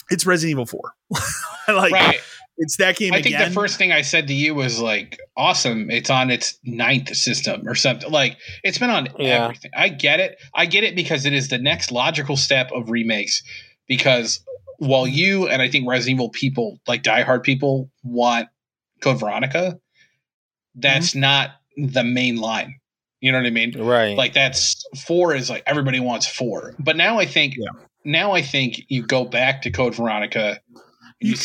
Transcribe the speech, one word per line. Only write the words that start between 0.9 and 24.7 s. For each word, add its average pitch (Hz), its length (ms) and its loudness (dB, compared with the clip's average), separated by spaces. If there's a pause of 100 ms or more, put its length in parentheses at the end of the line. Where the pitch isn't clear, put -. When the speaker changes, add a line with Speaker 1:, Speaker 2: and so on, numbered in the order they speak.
Speaker 1:
<laughs> - 120 -2 (460)
Like, 190 260 4
Speaker 2:
Right. - 260 4 (400)
Speaker 1:
it's 160 180 -2
that 185 180 4
game 190 160 0
Speaker 2:
I 170 120 2
think 147 100 2
Speaker 1:
again. 156 160 2
Speaker 2:
the 180 60 -4
first 208 240 -2
thing 185 120 2
I 151 120 4
said 156 240 0
to 139 80 -2
you 151 180 0
was, 127 260 -2
like, 110 380 -2 (180)
"Awesome, 123 540 0
it's 117 220 -2
on 131 180 2
its - 340 -4
ninth 123 520 -2
system 113 520 -2
or 120 60 -4
something." - 380 0
Like, 139 260 0 (260)
it's 190 140 -4
been 247 140 0
on 156 260 -2
Speaker 3:
Yeah. 123 280 2
Speaker 2:
everything. - 300 -10
I 180 140 2
get 147 300 2
it. 190 180 -2 (160)
I 175 140 2
get 196 160 0
it 180 120 -2
because 156 300 -2
it 143 80 2
is 135 140 0
the 127 100 -4
next 143 340 -2
logical 143 460 -2
step 131 340 2
of 117 200 -6
remakes. 113 500 -2 (460)
Because 127 540 0 (360)
while 131 300 2
you 185 400 2
and 131 120 0
I 127 120 2
think 131 180 0
Resident 127 300 0
Evil 117 100 -2
people, 123 560 -4
like, 120 160 -2
diehard 120 400 2
people, 135 480 0 (140)
want 120 440 2 (540)
Code 131 180 2
Veronica, 139 600 -2 (960)
that's 139 360 2
Speaker 1:
Mm-hmm. 139 100 -4
Speaker 2:
not 139 280 4 (280)
the 135 260 0
main 123 340 0
line. 110 380 -4 (460)
You 131 100 2
know 127 80 2
what 123 80 0
I - 20 0
mean? 117 260 0
Speaker 3:
Right. 113 400 2
Speaker 2:
Like, 120 180 2
that's, - 520 0 (180)